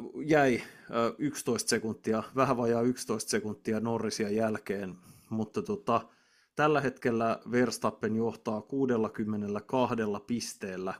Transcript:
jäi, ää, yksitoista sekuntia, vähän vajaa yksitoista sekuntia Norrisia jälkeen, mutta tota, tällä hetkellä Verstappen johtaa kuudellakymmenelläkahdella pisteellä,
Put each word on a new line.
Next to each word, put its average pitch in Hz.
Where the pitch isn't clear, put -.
jäi, 139
ää, 117
yksitoista -
sekuntia, 110
vähän 131
vajaa 117
yksitoista 120
sekuntia 107
Norrisia 110
jälkeen, 101
mutta 110
tota, 110
tällä 151
hetkellä 117
Verstappen 113
johtaa 110
kuudellakymmenelläkahdella 110
pisteellä, 92